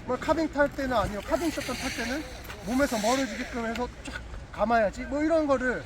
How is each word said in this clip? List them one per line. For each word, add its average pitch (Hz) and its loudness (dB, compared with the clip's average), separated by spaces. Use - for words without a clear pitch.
뭐 254 0
카빙 311 2
탈 285 4
때나 254 2
아니면 202 -2
카빙 320 0
셔터 269 -2
탈 247 -4
때는 262 -2
몸에서 254 2
멀어지게끔 233 0
해서 233 -2
쫙 - -10
감아야지 220 2
뭐 262 -2
이런 311 4
거를 254 2